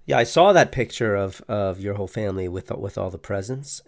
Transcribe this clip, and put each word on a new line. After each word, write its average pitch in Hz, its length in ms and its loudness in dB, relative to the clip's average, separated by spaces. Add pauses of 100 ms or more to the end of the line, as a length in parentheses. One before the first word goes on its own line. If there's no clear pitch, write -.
Yeah, 135 120 2
I 117 60 4
saw 185 280 6
that 160 200 6
picture 113 420 0
of, 98 320 -2
of 98 320 -2
your 101 160 -6
whole 101 140 -6
family 95 400 -4
with, 90 240 -8
with - 260 -8
all 95 120 -4
the 92 80 -10
presents, 110 680 -8